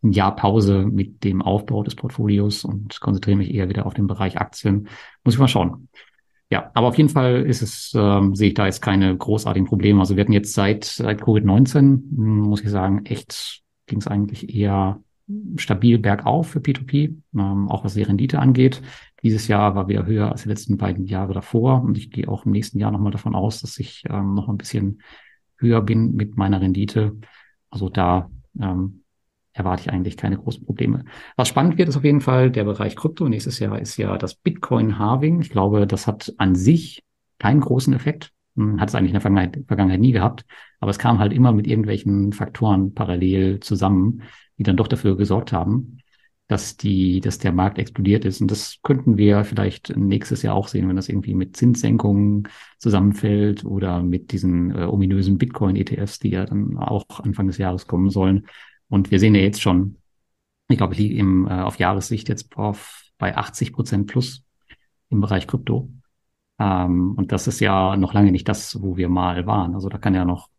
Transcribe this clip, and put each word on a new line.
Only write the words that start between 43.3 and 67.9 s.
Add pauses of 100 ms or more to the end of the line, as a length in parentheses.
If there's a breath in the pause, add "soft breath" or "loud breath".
zusammen, (360 loud breath)
die
dann
doch
dafür
gesorgt
haben, (500)
dass
die,
dass
der
Markt
explodiert
ist.
Und
das
könnten
wir
vielleicht
nächstes
Jahr
auch
sehen,
wenn
das
irgendwie
mit
Zinssenkungen (300 loud breath)
zusammenfällt
oder
mit
diesen,
äh,
ominösen
Bitcoin-E
T
Fs,
die
ja
dann
auch (140)
Anfang
des
Jahres
kommen
sollen. (460 loud breath)
Und
wir
sehen
ja
jetzt
schon, (720)
ich
glaube,
ich
liege
im,
äh,
auf
Jahressicht
jetzt
auf, (160)
bei
achtzig
Prozent
plus (680 soft breath)
im
Bereich
Krypto. (640)
Ähm,
und
das
ist
ja